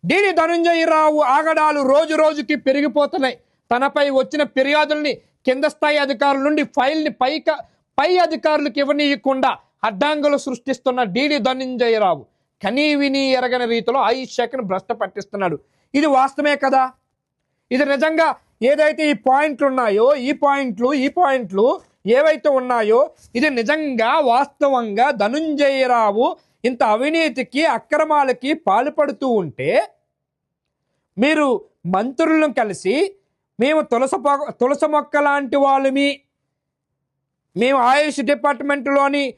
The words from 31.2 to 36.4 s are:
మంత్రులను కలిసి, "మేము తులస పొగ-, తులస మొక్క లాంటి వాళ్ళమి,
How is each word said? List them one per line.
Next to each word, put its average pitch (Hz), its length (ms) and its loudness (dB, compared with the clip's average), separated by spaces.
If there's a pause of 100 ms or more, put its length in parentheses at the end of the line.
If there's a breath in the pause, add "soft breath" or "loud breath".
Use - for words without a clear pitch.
మంత్రులను 277 680 0
కలిసి, 240 640 -2 (440)
"మేము 302 220 2
తులస 262 340 -2
పొగ-, 277 360 -2
తులస 277 320 0
మొక్క 294 340 -2
లాంటి 285 380 0
వాళ్ళమి, 269 640 2 (1400)